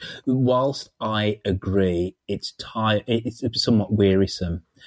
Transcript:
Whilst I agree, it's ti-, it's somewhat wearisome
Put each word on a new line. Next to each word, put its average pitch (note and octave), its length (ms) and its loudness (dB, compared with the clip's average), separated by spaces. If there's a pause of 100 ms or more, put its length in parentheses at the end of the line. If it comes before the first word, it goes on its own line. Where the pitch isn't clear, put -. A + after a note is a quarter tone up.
(260)
Whilst C3 640 0 (100)
I G#2+ 440 0
agree, F#2+ 720 0 (120)
it's - 240 -6
ti-, A2 540 -2
it's A#2 360 -2 (220)
somewhat A2 280 2
wearisome F#2+ 720 2 (240)